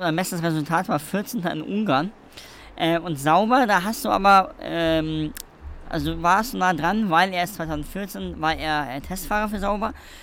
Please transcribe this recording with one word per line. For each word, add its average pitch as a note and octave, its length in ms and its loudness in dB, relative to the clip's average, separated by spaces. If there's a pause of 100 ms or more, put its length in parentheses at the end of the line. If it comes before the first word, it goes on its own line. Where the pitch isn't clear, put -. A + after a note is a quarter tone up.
äh, D#3+ 60 0
bestes F3+ 300 -2
Resultat E3 460 0
war E3 100 0
vierzehnter F#3+ 520 -4
in D#3 100 -4
Ungarn. F#3+ 500 0 (640)
Äh, E3 240 0
und E3 200 -6
Sauber, G#3+ 480 4
da F#3+ 160 2
hast A3+ 200 -4
du G#3 60 -2
aber, G3 520 6
ähm, D#3+ 720 0 (560)
also D#3 260 -2
du E3 80 -8
warst F#3+ 300 2
nah F#3 200 2
dran, F#3+ 360 0
weil F#3 240 4
er F3 120 0
ist - 100 -8
zweitausendvierzehn, E3+ 840 -8
war D#3 140 0
er, D3 420 -4
äh, C#3+ 40 -10
Testfahrer G#3 480 -4
für G#3 100 -4
Sauber. G#3 340 -2 (300)